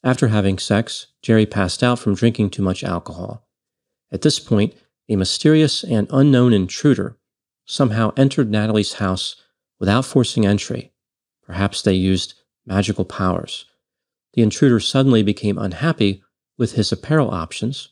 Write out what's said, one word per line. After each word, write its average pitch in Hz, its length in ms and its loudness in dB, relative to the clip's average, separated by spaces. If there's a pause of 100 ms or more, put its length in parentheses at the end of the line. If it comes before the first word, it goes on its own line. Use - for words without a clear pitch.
After 127 280 2
having 98 280 2
sex, - 500 -2 (140)
Jerry 110 240 4
passed 98 380 -2
out 123 160 0
from 101 160 -2
drinking 110 360 0
too - 100 -6
much 90 200 -2
alcohol. - 640 -8 (640)
At 98 120 -8
this - 180 0
point, 107 340 0 (360)
a 107 80 0
mysterious 151 680 2
and 110 280 -2
unknown 131 420 4
intruder 98 640 0 (480)
somehow 113 500 -2
entered 135 340 2
Natalie's 107 440 0
house 92 420 -4 (440)
without 104 260 2
forcing 117 400 0
entry. - 480 -2 (500)
Perhaps 95 380 -4
they 101 120 2
used 92 420 0 (300)
magical 98 400 -2
powers. - 600 -6 (680)
The 117 100 2
intruder 113 360 4
suddenly 135 440 2
became 101 340 -2
unhappy 104 680 -2 (340)
with 120 140 -2
his - 220 0
apparel 151 380 0
options. 92 600 -8